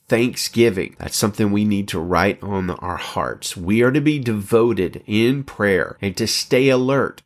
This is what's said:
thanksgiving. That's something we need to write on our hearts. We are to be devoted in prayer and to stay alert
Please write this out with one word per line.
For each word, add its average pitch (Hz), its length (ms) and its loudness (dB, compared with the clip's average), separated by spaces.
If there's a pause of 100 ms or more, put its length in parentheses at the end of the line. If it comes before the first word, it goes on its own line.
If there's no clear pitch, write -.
thanksgiving. 117 920 2
That's - 160 -8
something 107 340 0
we 104 140 2
need 101 240 0
to 95 100 -6
write 87 420 0
on 95 300 -4
our 87 260 -6
hearts. - 600 -8
We 101 260 2
are 123 80 6
to 143 100 2
be 147 200 0
devoted 110 880 0
in 117 340 2
prayer 98 580 0
and 98 160 -4
to 110 120 -2
stay 131 400 2
alert 127 580 0